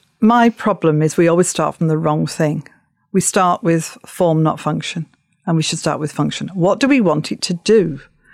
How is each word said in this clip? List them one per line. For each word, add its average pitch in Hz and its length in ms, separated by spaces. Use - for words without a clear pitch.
my 233 280
problem 165 540
is 156 160
we 170 100
always 175 200
start 151 280
from 165 120
the 156 100
wrong 156 280
thing. 151 400
We 190 80
start 180 420
with 165 440
form, 160 360
not 160 160
function. 156 460
And 165 120
we 156 60
should - 180
start 143 200
with 151 120
function. - 420
What 185 260
do 269 80
we 269 140
want 151 300
it - 100
to 180 120
do? 170 460